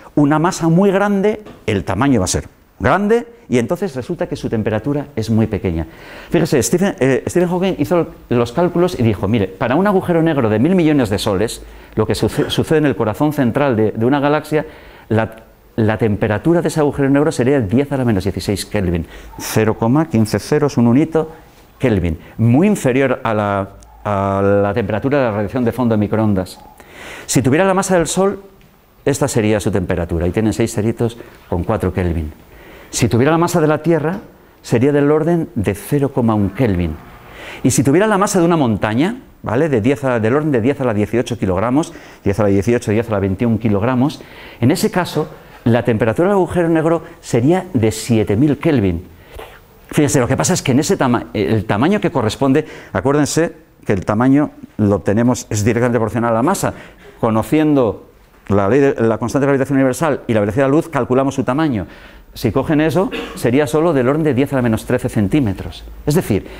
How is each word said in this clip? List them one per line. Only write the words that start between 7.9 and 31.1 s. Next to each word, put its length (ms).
los 240
cálculos 460
y 60
dijo, 240
mire, 180
para 300
un 100
agujero 360
negro 260
de 100
mil 160
millones 340
de 100
soles, 440
lo 100
que 100
suce-, 360
sucede 280
en 80
el 100
corazón 360
central 440
de, 160
de 120
una 140
galaxia, 480
la, 360
la 220
temperatura 640
de 60
ese 120
agujero 280
negro 220
sería 300
diez 320
a 40
la 80
menos 200
dieciséis 420
Kelvin, 400
cero 400
coma 300
quince 320
ceros, 360
un 120
unito 420
Kelvin, 400
muy 280
inferior 560
a 120
la, 340
a 380
la 320
temperatura 440
de 80
la 40
radiación 340
de 60
fondo 240
de 60
microondas. 580
Si 140
tuviera 240
la 100
masa 220
del 120
Sol, 340
esta 240
sería 320
su 100
temperatura, 560
y 60
tiene 200
seis 220
ceritos 420